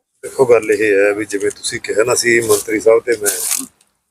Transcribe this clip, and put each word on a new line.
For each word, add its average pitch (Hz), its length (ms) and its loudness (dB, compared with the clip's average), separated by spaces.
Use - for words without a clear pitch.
ਦੇਖੋ, - 220 0
ਗੱਲ 110 260 2
ਇਹ 104 220 0
ਹੈ 101 200 2
ਵੀ 104 120 -6
ਜਿਵੇਂ 101 260 -4
ਤੁਸੀਂ - 280 -10
ਕਿਹਾ 101 240 -2
ਨਾ, 123 120 0
ਸੀ 117 260 2
ਮੰਤਰੀ 107 380 -2
ਸਾਹਿਬ 113 200 4
ਤੇ 113 220 -2
ਮੈਂ - 440 -4